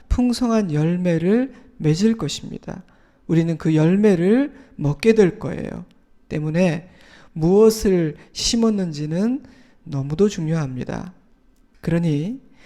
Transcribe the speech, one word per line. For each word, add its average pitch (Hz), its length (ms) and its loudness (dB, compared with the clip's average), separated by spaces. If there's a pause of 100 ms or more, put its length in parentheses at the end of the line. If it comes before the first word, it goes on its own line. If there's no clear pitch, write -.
풍성한 226 640 0
열매를 180 800 0 (240)
맺을 190 400 0
것입니다. - 640 -10 (440)
우리는 165 300 0
그 156 180 0
열매를 196 800 2 (220)
먹게 151 400 2
될 196 240 4
거예요. - 460 -10 (420)
때문에 156 600 -2 (420)
무엇을 185 840 2 (160)
심었는지는 202 1120 -2 (400)
너무도 147 420 0
중요합니다. 156 840 -6 (640)
그러니 170 600 -2 (240)